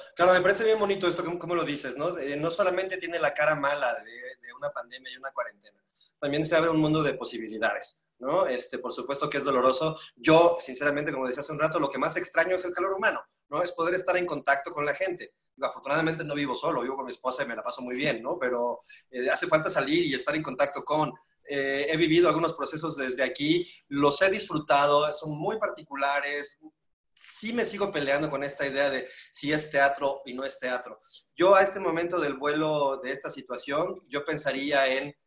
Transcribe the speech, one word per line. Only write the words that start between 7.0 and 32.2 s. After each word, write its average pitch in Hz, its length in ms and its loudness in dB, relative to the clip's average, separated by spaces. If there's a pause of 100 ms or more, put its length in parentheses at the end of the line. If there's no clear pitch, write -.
de 139 120 2
posibilidades, 110 880 -4 (160)
¿no? 147 260 0
Este, 127 320 -6
por 120 140 -8
supuesto 139 380 -6
que 147 80 -2
es 139 80 -2
doloroso. 127 500 2 (220)
Yo, 165 420 8
sinceramente, 143 540 -2
como 131 140 -2
decía 127 120 -2
hace 151 140 -8
un 147 60 -8
rato, 160 200 2
lo 143 80 0
que 131 100 -4
más 156 200 -2
extraño 170 380 0
es 180 100 -4
el 180 80 -4
calor 190 180 -2
humano, 196 300 0 (260)
¿no? 151 160 -2
Es 175 80 -4
poder 170 240 0
estar 185 220 0
en 180 80 2
contacto 143 480 0
con 147 120 -2
la 147 80 0
gente. 180 420 -6 (200)
Digo, 135 100 -4
afortunadamente 160 600 -2
no 147 100 -4
vivo 143 180 -2
solo, 139 280 -2
vivo 135 160 -4
con 131 80 -6
mi 123 60 -8
esposa 127 320 -4
y - 20 -2
me 117 100 -8
la 107 80 -8
paso 123 180 -6
muy 123 140 -6
bien, 127 260 -2
¿no? 151 160 -4
Pero, 123 440 -2 (280)
eh, 127 200 -2
hace - 180 0
falta 156 220 2
salir 151 340 2
y 139 100 0
estar 147 220 -2
en 156 80 -2
contacto 143 400 -2
con, 151 300 0 (340)
eh, 139 420 0
he 160 60 2
vivido 165 320 6
algunos 160 240 2
procesos 151 460 -6
desde 131 260 -2
aquí, 147 420 0 (220)
los 147 340 4
he 190 80 6
disfrutado, 147 840 2
son 156 240 -6
muy 202 200 -2
particulares. 143 1000 -4 (600)
Sí - 320 -4
me 233 140 0
sigo 202 240 -2
peleando 147 400 0
con 139 140 -4
esta 139 240 -4
idea 139 240 2
de 127 160 -4 (240)
si 143 200 -4
es 151 200 -2
teatro 139 540 2
y 127 100 -10
no 131 80 -6
es 135 160 -8
teatro. 123 400 -6 (360)
Yo 190 200 8
a 190 80 8
este 196 160 0
momento 170 400 0
del 143 160 0